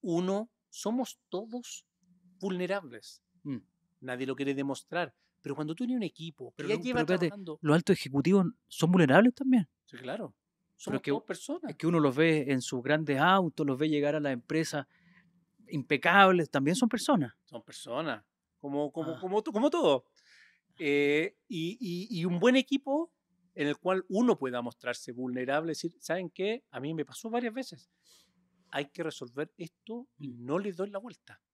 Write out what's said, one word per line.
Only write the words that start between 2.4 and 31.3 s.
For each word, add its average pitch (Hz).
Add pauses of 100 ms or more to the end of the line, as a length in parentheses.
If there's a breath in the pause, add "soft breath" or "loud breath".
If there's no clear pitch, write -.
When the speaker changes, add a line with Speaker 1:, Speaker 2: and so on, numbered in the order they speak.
Speaker 2:
Mm. 139 (420)
Speaker 1:
Nadie 127
lo 131
quiere 139
demostrar. 139 (280)
Pero 139
cuando 156
tú 247
tienes 247
un 220
equipo 160
que -
Speaker 2:
Pero 143
Speaker 1:
ya 214
Speaker 2:
no, -
Speaker 1:
lleva 254
Speaker 2:
pero 240
espérate, 180
Speaker 1:
trabajando 180
Speaker 2:
¿los 151
altos 180
ejecutivos 165 (200)
son -
vulnerables 180
también? 254 (160)
Speaker 1:
Sí, -
claro. 147
Speaker 2:
Pero -
Speaker 1:
Somos -
Speaker 2:
es 131
que -
Speaker 1:
todos 139
personas. 277
Speaker 2:
es 151
que 156
uno 170
los 135
ve 156
en 131
sus 123
grandes 147
autos, 175
los 131
ve 156
llegar 147
a 151
las 143
empresas 147 (840 soft breath)
impecables, 170
también 143
son 254
personas. 202 (120)
Speaker 1:
Son -
personas, 123 (340)
como, 143
como, 165
Speaker 2:
Ah. 160
Speaker 1:
como 196
to-, 320
como 233
todo. 185 (720 soft breath)
Eh, 147 (120)
y, 175
y, 180
y 165
un 175
buen 247
equipo 277 (420)
en 147
el 147
cual 185
uno 220
pueda 123
mostrarse 120
vulnerable, 127
decir, 170
"¿Saben 175
qué? 214
A 127
mí 147
me 156
pasó 220
varias 233
veces. 247 (800 soft breath)
Hay 143
que 170
resolver 143
esto 226 (100)
y 143
Speaker 2:
Mm. 120
Speaker 1:
no 143
les 202
doy 196
la 196
vuelta". 202 (140)